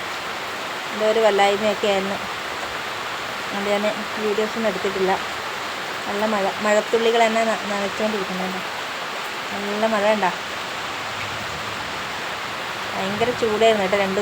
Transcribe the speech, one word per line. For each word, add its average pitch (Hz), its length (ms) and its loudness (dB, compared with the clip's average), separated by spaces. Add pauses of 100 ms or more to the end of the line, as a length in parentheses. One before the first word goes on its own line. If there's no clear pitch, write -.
(920)
എന്തോ 208 200 0
ഒരു 226 140 4
വല്ലായ്മയൊക്കെ 202 640 4
ആയിരുന്നു, 190 240 0 (1300)
അതുകൊണ്ട് 202 240 0
ഞാൻ 202 100 2 (400)
വീഡിയോസൊന്നും 214 480 2
എടുത്തിട്ടില്ല. 190 400 2 (960)
നല്ല 208 140 0 (120)
മഴ, 196 100 2 (200)
മഴത്തുള്ളികൾ 226 640 4
എന്നെ 226 220 4
ന-, 214 100 0 (120)
നനച്ചുകൊണ്ടിരിക്കുന്നുണ്ട്. 190 880 -2 (920)
നല്ല 202 320 -2 (100)
മഴ 202 100 4 (120)
ഉണ്ടോ? 185 160 2 (2750)
ഭയങ്കര 202 320 0 (140)
ചൂടായിരുന്നു 214 440 6
കേട്ടോ 202 180 4
രണ്ട് 190 180 2